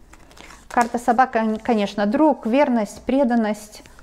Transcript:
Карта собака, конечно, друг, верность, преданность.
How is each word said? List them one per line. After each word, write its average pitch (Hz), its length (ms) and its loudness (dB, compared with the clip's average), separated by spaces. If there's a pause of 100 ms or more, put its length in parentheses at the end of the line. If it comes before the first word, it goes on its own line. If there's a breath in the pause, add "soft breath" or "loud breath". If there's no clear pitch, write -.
(720 loud breath)
Карта 240 280 0
собака, 226 640 0
конечно, 208 440 0
друг, 277 400 2
верность, 240 580 0
преданность. 233 800 -2 (200 soft breath)